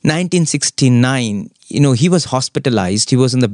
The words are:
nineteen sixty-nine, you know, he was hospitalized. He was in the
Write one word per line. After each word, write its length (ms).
nineteen 420
sixty-nine, 1040
you 160
know, 80
he 120
was 100
hospitalized. 720
He 140
was 100
in 140
the 60